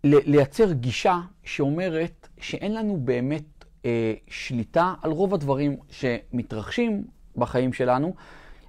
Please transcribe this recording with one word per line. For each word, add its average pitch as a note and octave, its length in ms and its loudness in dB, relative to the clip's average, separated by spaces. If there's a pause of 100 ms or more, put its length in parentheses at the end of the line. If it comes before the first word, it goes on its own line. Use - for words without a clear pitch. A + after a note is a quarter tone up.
ל-, C#3+ 280 6
לייצר D3 400 4
גישה D3 480 0 (240)
שאומרת D#3+ 840 -2 (120)
שאין - 340 -6
לנו G#3+ 240 -4
באמת, C3 680 -4 (200)
אה, A#2 280 0 (140)
שליטה E3 760 -2
על D#3+ 100 -2
רוב F#3 220 0
הדברים C#3+ 440 0 (120)
שמתרחשים B2 1120 -4 (320)
בחיים B2 380 0
שלנו, C3 400 0 (560)